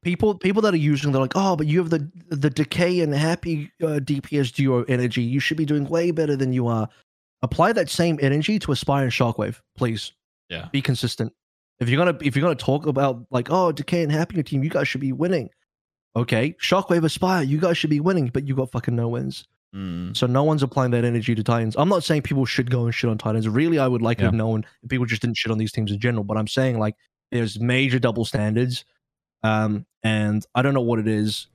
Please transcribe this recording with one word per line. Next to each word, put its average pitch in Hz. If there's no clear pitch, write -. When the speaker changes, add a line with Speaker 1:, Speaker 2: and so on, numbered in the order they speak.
Speaker 1:
People, 190
people 190
that 214
are 170
using, 147
they're 135
like, 131
"Oh, 190
but 156
you 156
have 165
the, 151
the 147
Decay 175
and 151
Happy, 160
uh, 156
D 139
P -
S 131
duo 131
energy. 123
You 123
should 151
be 156
doing 147
way 170
better 151
than 131
you 127
are." 113
Apply 170
that 180
same 165
energy 151
to -
Aspire 139
and 123
Shockwave, 113
please. 113
Speaker 2:
Yeah. 82
Speaker 1:
Be 135
consistent. 120
If 120
you're 135
gonna, 175
if 139
you're 139
gonna 170
talk 147
about, 135
like, 123
"Oh, 175
Decay 165
and 147
Happy, 165
your 160
team, 135
you 160
guys 147
should 135
be 135
winning." 151
Okay, 120
Shockwave, 180
Aspire, 180
you 143
guys 175
should 160
be 147
winning, 165
but 139
you 135
got 131
fucking 120
no 117
wins. 131
Speaker 2:
Mm. 90
Speaker 1:
So 127
no 127
one's 151
applying 131
that 120
energy 120
to 110
Titans. 113
I'm 156
not 190
saying 151
people 135
should 120
go 123
and 117
shit -
on 110
Titans. 110
Really, 156
I 131
would 123
like 117
it -
Speaker 3:
Yeah. 98
Speaker 1:
if 92
no 110
one, 110
if 120
people 123
just 110
didn't 120
shit 113
on 110
these 110
teams 107
in 101
general. 117
But 104
I'm 107
saying, 131
like, 107
there's 110
major 123
double 117
standards, 110
um, 110
and 107
I 123
don't 139
know 135
what 117
it 107
is. 107